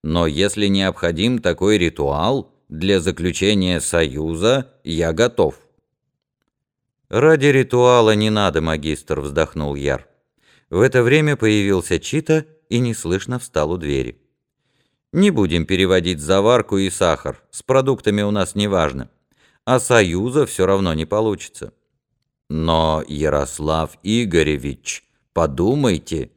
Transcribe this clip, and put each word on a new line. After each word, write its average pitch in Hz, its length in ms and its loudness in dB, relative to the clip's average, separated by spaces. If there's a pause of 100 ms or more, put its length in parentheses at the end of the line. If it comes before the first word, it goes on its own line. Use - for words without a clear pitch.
Но 82 260 0
если 98 400 0
необходим 95 720 0
такой 92 380 0
ритуал 82 760 -2 (160)
для 90 320 0
заключения 90 800 0
союза, 82 880 -2 (140)
я 82 260 -2
готов". 85 480 0 (1500)
"Ради 143 380 4
ритуала 123 680 4
не 107 140 2
надо, 95 320 0
магистр", 78 600 -4
вздохнул 73 540 -4
Яр. 69 320 -4 (600)
В 92 120 0
это 127 220 2
время 147 320 2
появился 101 640 0
Чита 156 460 -2 (240)
и 117 100 -2
неслышно 117 600 -4
встал 78 320 -4
у 90 60 -4
двери. 69 440 -6 (920)
"Не 190 200 2
будем 87 340 0
переводить 90 540 0
заварку 101 580 2
и 98 120 0
сахар, - 520 -2 (100)
с - 120 -16
продуктами 127 580 0
у 104 100 -2
нас 101 240 -4
неважно. 82 540 -2 (540)
А 123 160 2
союза 117 680 2
всё - 200 -2
равно 95 280 2
не 78 120 -4
получится". - 680 -4 (760)
"Но, 80 580 0
Ярослав 76 960 -2
Игоревич, 80 1000 -2 (300)
подумайте". 85 1040 -2